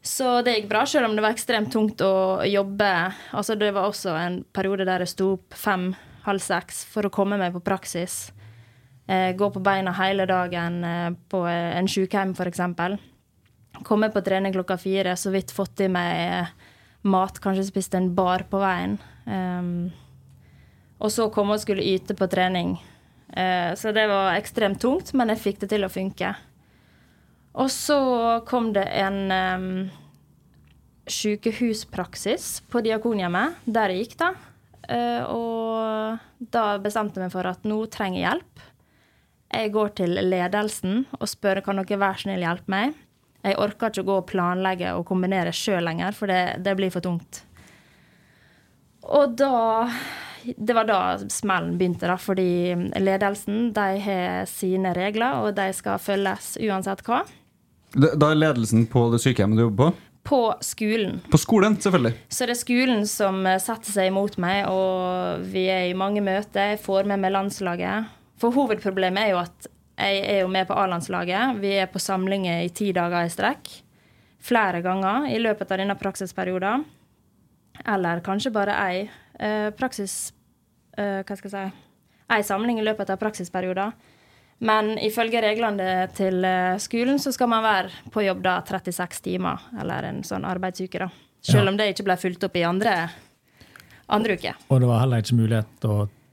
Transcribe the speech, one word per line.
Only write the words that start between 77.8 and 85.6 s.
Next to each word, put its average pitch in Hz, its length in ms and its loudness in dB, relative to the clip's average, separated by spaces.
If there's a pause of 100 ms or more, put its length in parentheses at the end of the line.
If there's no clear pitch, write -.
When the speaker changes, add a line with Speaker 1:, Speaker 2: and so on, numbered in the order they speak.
Speaker 1:
Eller 175 360 0
kanskje 208 320 -2
bare 202 260 0
ei, 190 240 0 (360)
eh, 214 320 0
praksis, 208 600 -6 (640)
eh, 202 260 -2
hva 202 140 -8
skal 196 140 -14
jeg 196 200 -6
si, - 60 -20 (520)
ei 220 140 4
samling 220 360 0
i 220 60 0
løpet 214 240 0
av 190 100 0
praksisperioden. 190 760 -4 (680)
Men 220 360 4
ifølge 226 440 0
reglene 202 720 2